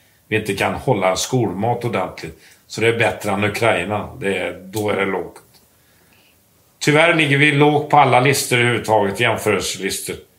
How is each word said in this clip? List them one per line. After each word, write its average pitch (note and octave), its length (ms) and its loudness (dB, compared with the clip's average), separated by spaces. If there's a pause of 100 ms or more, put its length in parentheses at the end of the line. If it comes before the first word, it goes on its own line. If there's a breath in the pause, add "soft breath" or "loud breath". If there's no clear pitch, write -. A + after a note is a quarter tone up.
(280 soft breath)
Vi A2 80 -4
inte G2+ 180 -2
kan G2 200 -2
hålla F#2+ 420 0
skolmat A2+ 680 -2
ordentligt, F#2 540 -6 (280 soft breath)
så - 140 -8
det A2+ 60 2
är A2 100 2
bättre G#2 340 -2
än G2 120 -2
Ukraina. G2+ 680 -2 (100)
Det F#2+ 180 -2
är, F2 260 -8
då G#2 260 -4
är G2 60 -2
det G2 100 0
lågt. F#2 360 -6 (1400 soft breath)
Tyvärr D#3 340 4
ligger D3 240 2
vi D3 140 4
lågt D3 380 4
på D3+ 80 4
alla B2+ 220 6
listor B2+ 380 2
överhuvudtaget, G#2+ 600 2
jämförelselistor F#2+ 960 -2 (240)